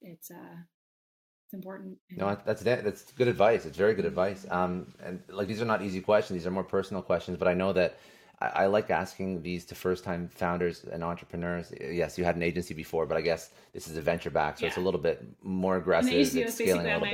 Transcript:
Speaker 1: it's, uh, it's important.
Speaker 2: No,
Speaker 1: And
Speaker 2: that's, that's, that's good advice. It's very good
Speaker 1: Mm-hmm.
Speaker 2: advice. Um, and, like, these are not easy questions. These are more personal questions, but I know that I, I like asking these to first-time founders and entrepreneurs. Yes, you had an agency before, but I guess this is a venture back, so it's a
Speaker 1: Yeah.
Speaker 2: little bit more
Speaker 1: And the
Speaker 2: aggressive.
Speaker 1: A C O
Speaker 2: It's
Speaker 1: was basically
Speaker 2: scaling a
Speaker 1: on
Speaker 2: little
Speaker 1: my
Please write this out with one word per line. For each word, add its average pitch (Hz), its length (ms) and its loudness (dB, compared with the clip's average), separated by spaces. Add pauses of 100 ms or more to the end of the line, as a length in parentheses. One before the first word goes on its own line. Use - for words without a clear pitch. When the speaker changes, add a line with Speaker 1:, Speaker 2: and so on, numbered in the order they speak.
Speaker 1:
it's, 175 280 -18
uh, 175 260 -16 (920)
it's - 80 -16
important. 190 440 -12 (120)
Speaker 2:
No, 98 180 -4
Speaker 1:
And 101 160 -2
Speaker 2:
that's, 107 180 -2
that's, 113 200 2
that's - 300 -4
good 127 160 4
advice. 107 380 6
It's 76 100 -10
very 101 180 6
good 95 100 0
Speaker 1:
Mm-hmm. 85 40 0
Speaker 2:
advice. 95 420 0
Um, 90 420 0 (100)
and, 90 260 -10
like, 98 180 -2
these 107 160 -4
are 120 40 0
not 107 160 2
easy 95 180 -4
questions. 95 400 2
These 82 60 -8
are 90 40 0
more 95 140 -2
personal 95 380 -2
questions, 87 360 -2
but 90 100 0
I 90 60 6
know 92 200 2
that 87 240 2 (420)
I, - 60 0
I 95 200 4
like 107 240 2
asking 92 520 -2
these 87 240 -6
to - 80 -16
first-time 90 540 -4
founders 87 560 -2
and 82 200 -8
entrepreneurs. 87 760 -6
Yes, 80 380 -2
you 90 60 0
had 87 120 2
an 85 60 0
agency 85 320 0
before, 78 320 -2
but 80 100 0
I 80 40 2
guess 80 300 0 (240)
this - 140 -12
is 80 80 -10
a 80 60 -4
venture 85 280 0
back, 76 280 0
so - 80 -2
it's 85 100 -4
a 95 40 0
Speaker 1:
Yeah. 90 40 0
Speaker 2:
little 90 160 2
bit 78 220 0 (200)
more 92 340 0
Speaker 1:
And 90 60 -2
the - 20 -12
Speaker 2:
aggressive. 82 300 4
Speaker 1:
A 143 100 6
C 131 140 2
O - 40 2
Speaker 2:
It's - 100 -2
Speaker 1:
was - 60 -6
basically - 140 0
Speaker 2:
scaling 85 140 2
a - 80 2
Speaker 1:
on - 60 0
Speaker 2:
little - 60 0
Speaker 1:
my - 80 -2